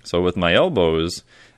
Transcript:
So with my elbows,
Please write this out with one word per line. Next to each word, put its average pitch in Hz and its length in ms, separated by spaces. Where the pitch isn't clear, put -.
So 87 180
with 90 160
my 87 160
elbows, 87 680